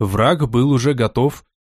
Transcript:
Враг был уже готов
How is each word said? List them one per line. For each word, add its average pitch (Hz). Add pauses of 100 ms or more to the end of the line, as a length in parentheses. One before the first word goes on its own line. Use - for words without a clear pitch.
Враг 120
был 123
уже 135
готов 123 (220)